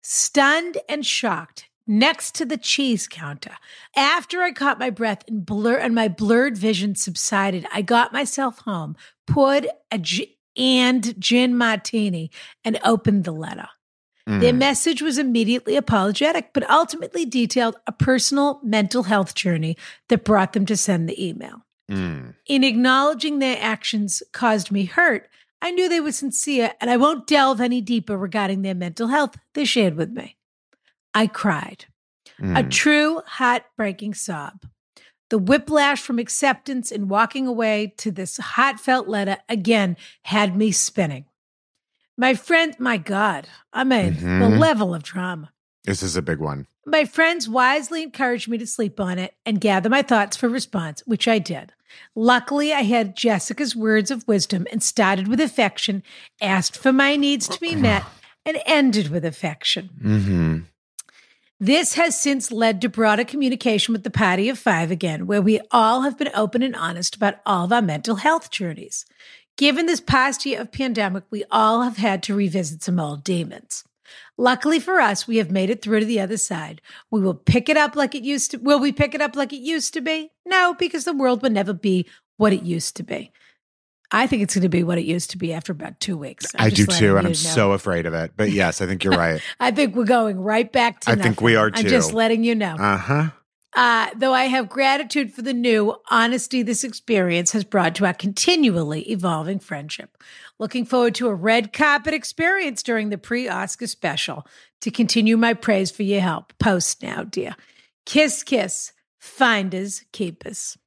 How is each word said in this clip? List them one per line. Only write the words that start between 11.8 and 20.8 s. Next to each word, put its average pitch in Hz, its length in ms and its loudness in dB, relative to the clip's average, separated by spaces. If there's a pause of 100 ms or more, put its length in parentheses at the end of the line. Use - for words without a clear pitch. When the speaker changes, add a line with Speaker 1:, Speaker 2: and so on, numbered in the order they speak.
Speaker 1:
and 220 200 -4
opened 208 400 2
the 170 80 -4
letter. 156 360 -10 (600)
Speaker 2:
Mm. 208 140 2
Speaker 1:
Their 247 120 6
message 269 500 2
was 294 160 -2
immediately 240 560 0
apologetic, 269 760 0
but - 160 -2
ultimately 330 560 0
detailed 233 500 0 (100)
a 233 60 -8
personal 277 720 2
mental 214 400 0
health 190 320 0
journey 165 420 -2 (320)
that 233 160 2
brought 190 280 2
them 196 120 2
to 214 100 -2
send 170 320 0